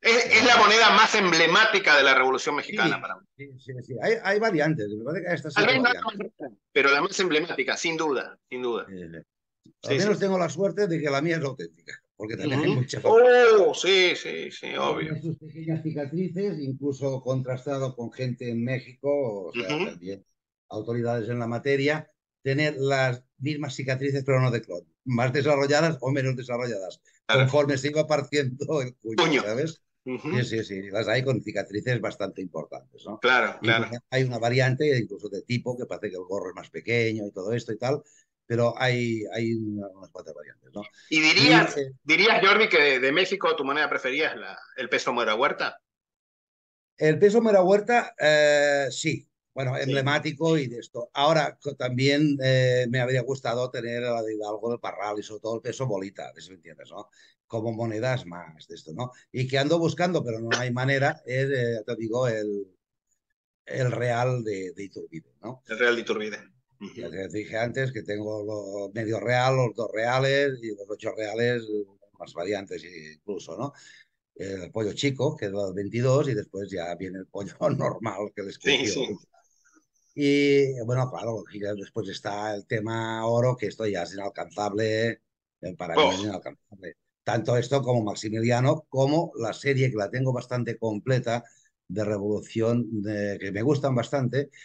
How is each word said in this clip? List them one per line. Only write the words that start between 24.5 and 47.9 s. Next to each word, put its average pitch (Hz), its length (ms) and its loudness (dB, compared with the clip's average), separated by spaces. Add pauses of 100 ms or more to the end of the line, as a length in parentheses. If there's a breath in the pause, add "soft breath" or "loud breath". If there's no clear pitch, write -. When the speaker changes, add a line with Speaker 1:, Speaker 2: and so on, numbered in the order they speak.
Speaker 2:
de 113 100 0
clon. 87 240 -12 (200)
Más 127 280 0
desarrolladas 147 680 2
o 131 100 -2
menos 131 240 0
desarrolladas, 120 640 -6 (240)
Speaker 1:
Claro. 131 220 4
Speaker 2:
conforme 143 300 2
se 135 120 -2
iba 151 180 0
partiendo 139 720 -2
el 123 160 -6
cuño, 156 360 0
Speaker 1:
Cuño. 123 80 4
Speaker 2:
¿sabes? 127 420 -4 (220)
Speaker 1:
Ujú. 127 240 -8
Speaker 2:
Sí, 123 140 0
sí, 110 200 -4
sí, 95 260 -8
las 101 180 -2
hay 120 160 2
con 127 180 0
cicatrices 101 600 -4
bastante 98 400 -6
importantes, - 640 -12
¿no? 104 160 -12
Speaker 1:
Claro, 120 380 2
Speaker 2:
Y - 60 -6
Speaker 1:
claro. 113 220 2 (220)
Speaker 2:
hay 131 140 0
una 123 160 -2
variante 127 600 2
incluso 98 300 -8
de 95 140 -8
tipo, 123 340 -4
que 123 80 -8
parece 92 240 -8
que 90 80 -10
el 92 80 -10
gorro 92 240 -6
es 85 60 -14
más 82 140 -16
pequeño 110 560 -2
y 104 60 -8
todo 98 220 -6
esto 117 180 -6
y 107 60 -6
tal, 139 240 -2 (440 soft breath)
pero 117 320 0
hay, 120 460 2 (100)
hay 113 220 0
una-, 104 340 -4
unas 95 220 -20
cuantas 80 240 -16
variantes, 73 380 -20
¿no? 104 160 -12 (200 soft breath)
Speaker 1:
¿Y 156 120 2
dirías, 156 540 6
Speaker 2:
Y, 147 60 -2
eh, 135 120 -6 (100)
Speaker 1:
dirías, 175 420 4
Jordi, 208 240 6
que 175 120 4
de, 139 180 4
de 131 120 2
México 170 440 0
tu 143 100 -4
moneda 147 240 0
preferida 135 420 -2
es 120 60 -10
la, 95 200 -14 (200)
el 123 120 -6
peso 139 240 0
Mora 113 220 2
Huerta? 135 420 -2 (1200)
Speaker 2:
El 156 220 4
peso 208 220 8
Mora 214 220 6
Huerta, 208 560 2